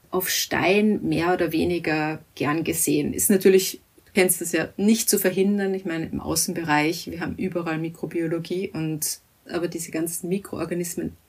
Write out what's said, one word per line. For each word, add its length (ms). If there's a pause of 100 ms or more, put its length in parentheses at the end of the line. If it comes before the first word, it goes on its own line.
auf 180
Stein 760
mehr 300
oder 200
weniger 680 (140)
gern 280
gesehen. 520
Ist 160
natürlich, 500 (240)
du 100
kennst 280
das 100
ja, 240
nicht 320
zu 100
verhindern. 540
Ich 140
meine, 200
im 140
Außenbereich, 920
wir 100
haben 160
überall 420
Mikrobiologie 880
und 520 (260)
aber 200
diese 240
ganzen 380
Mikroorganismen 880 (120)